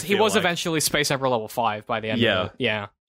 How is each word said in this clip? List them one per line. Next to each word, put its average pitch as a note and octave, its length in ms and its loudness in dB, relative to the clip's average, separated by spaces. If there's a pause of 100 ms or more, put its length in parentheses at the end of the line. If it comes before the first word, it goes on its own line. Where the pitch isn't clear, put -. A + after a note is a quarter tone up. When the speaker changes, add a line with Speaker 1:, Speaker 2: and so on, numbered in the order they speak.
Speaker 1:
I - 20 -10
Speaker 2:
he G3 80 0
Speaker 1:
feel G#3 80 2
Speaker 2:
was G#3 120 2
Speaker 1:
like. G#3+ 60 4
Speaker 2:
eventually E3+ 400 0
space D3 300 0
emperor C3+ 180 0
level A2+ 200 0
five G#2+ 380 -2
by A2+ 140 -2
the A2 100 -6
end A2+ 100 0
Speaker 1:
Yeah. G#2+ 200 4
Speaker 2:
of F2+ 80 -2
it. - 100 -12
Yeah. G#2+ 280 -2 (220)